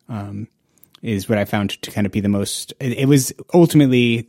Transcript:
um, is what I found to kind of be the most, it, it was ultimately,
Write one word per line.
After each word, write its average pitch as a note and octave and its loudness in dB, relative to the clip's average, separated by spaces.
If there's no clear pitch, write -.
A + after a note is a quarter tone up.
um, G2+ -10
is G#2 -4
what A2 2
I G2+ 0
found G2+ -4
to - -14
kind G#2+ -2
of G2 -4
be - -4
the G2+ -2
most, - -4
it, C3 -6
it C3+ 0
was C3+ 4
ultimately, B2+ 4